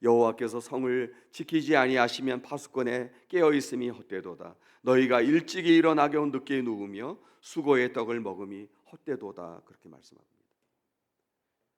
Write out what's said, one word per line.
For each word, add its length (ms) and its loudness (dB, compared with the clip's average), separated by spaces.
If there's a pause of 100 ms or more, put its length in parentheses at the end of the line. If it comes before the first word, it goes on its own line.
여호와께서 580 2
성을 540 -6 (160)
지키지 460 -2
아니하시면 640 0
파수꾼의 680 -6 (180)
깨어있음이 640 2
헛되도다. 640 -14 (280)
너희가 400 4
일찍이 520 2
일어나겨 520 4
늦게 360 -4
누우며 560 -8 (220)
수고의 520 0
떡을 280 -4
먹음이 480 -12 (240)
헛되도다. 720 -14
그렇게 240 -20
말씀합니다. 500 -20 (1400)